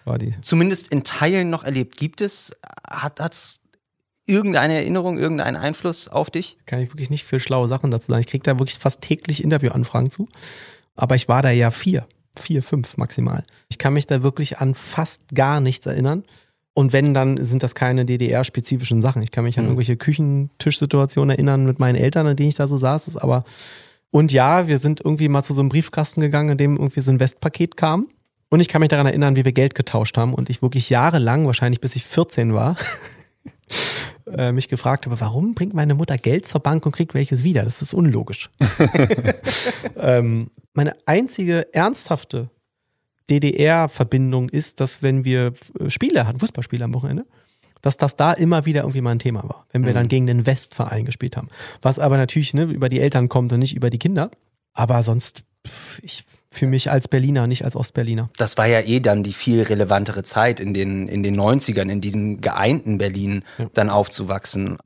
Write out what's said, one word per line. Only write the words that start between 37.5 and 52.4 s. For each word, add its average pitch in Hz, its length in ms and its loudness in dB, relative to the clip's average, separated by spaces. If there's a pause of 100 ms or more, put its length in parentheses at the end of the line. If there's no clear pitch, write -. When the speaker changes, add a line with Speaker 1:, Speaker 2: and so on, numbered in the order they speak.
Speaker 1:
Das 113 180 -4
ist 143 120 -4
unlogisch. 117 600 0
<laughs> - 60 -6 (1400)
Ähm, 117 540 0 (240)
meine 143 200 0 (120)
einzige 170 680 0
ernsthafte 160 760 -2 (840)
D-D-R-Verbindung 139 1160 2
ist, - 320 -4
dass - 220 -4
wenn 135 220 2
wir, 127 280 0 (260)
äh, 135 120 -4
Spiele 247 360 0
hatten, 123 140 -4
Fußballspiele 120 440 -4
am 120 100 -4
Wochenende, 135 300 -4 (560)
dass - 160 0
das 143 200 0
da 156 160 4
immer 165 340 2
wieder 147 160 0
irgendwie 135 180 -4
mal 120 100 0
ein 117 80 0
Thema 117 260 -2
war, - 280 -14
wenn 127 120 2
wir 123 60 2
Speaker 2:
Mhm. 120 40 2
Speaker 1:
dann 120 140 2
gegen 127 180 2
den 120 200 2
Westverein 113 580 -2
gespielt 123 320 -6
haben. - 120 -8 (340)
Was 131 160 2
aber 139 180 2
natürlich, 135 380 0